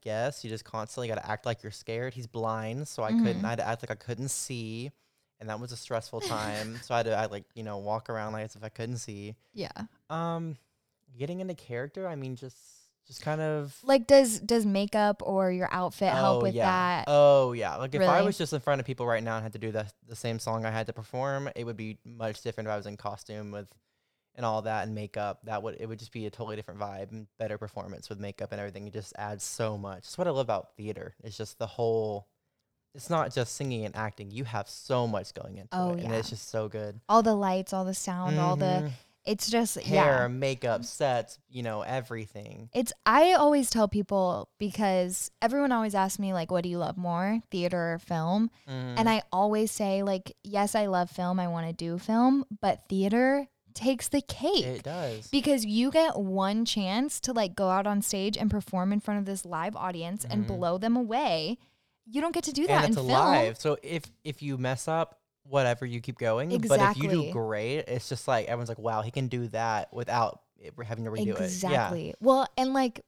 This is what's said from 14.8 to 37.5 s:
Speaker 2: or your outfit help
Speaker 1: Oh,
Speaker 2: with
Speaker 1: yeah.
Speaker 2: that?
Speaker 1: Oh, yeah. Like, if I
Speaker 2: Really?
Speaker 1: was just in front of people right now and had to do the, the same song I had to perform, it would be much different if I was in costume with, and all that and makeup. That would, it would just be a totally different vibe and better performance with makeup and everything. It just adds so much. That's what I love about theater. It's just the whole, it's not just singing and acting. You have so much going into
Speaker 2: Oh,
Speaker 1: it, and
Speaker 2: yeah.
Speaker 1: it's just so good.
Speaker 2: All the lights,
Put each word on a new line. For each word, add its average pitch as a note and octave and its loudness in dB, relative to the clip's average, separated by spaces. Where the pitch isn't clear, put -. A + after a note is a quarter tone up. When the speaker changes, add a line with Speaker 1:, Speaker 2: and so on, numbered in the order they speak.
Speaker 2:
or F#3+ 2
your F3+ 0
outfit F3+ 0
help F#3+ 4
Speaker 1:
Oh, - 2
Speaker 2:
with F#3+ 2
Speaker 1:
yeah. A#2 2
Speaker 2:
that? F3+ 2
Speaker 1:
Oh, C#3+ 8
yeah. G2 -2
Like, C3 -4
if D3 2
I E3+ 8
Speaker 2:
Really? G3 6
Speaker 1:
was G3+ 0
just D#3+ -4
in C#3+ 0
front C#3 2
of B2 -8
people B2 -4
right A2+ 2
now A2+ -2
and A2 -4
had A2 -8
to A2+ -12
do A2 -4
the, G#2+ -2
the A#2 -16
same A2+ -4
song A2+ -2
I A2 -2
had A2 -2
to A2 -6
perform, C3+ -4
it A#2+ -8
would A2+ -8
be G#2+ -10
much A2+ -8
different A2 -6
if G#2+ -2
I - -2
was G2+ -8
in G#2 -10
costume G#2 -10
with, G#2 -12
and B2 -4
all A2 0
that G#2+ -2
and A2 -6
makeup. G#2 -6
That G#2+ -4
would, A2 -8
it A2+ -8
would A2 -10
just A2 -18
be A2 -8
a G#2 -8
totally G#2+ -10
different G#2 -12
vibe G2 -8
and A2 -14
better G#2+ -6
performance G2 -12
with G2+ -12
makeup G2+ -10
and G2+ -8
everything. G2+ -10
It G2+ -14
just G#2+ -12
adds G#2 -8
so A2 -4
much. G2 -10
That's - -12
what F3 -2
I - 0
love C3+ 0
about G#2+ -4
theater. G#2 -10
It's G#2+ -14
just - -10
the A2+ -4
whole, A2 -2
it's C#3 -12
not D#3 0
just A#2+ -2
singing B2 -4
and G2+ -8
acting. G#2 -6
You A2+ -8
have A2 -4
so - 0
much G2+ -4
going F#3+ -12
into G2 -18
Speaker 2:
Oh, F3+ 0
Speaker 1:
it, F3 -4
and A2+ -4
Speaker 2:
yeah. A2+ 0
Speaker 1:
it's A2 -4
just G#2+ -10
so G#2+ -2
good. G#2+ -8
Speaker 2:
All A3 6
the A3 4
lights, F#3+ -2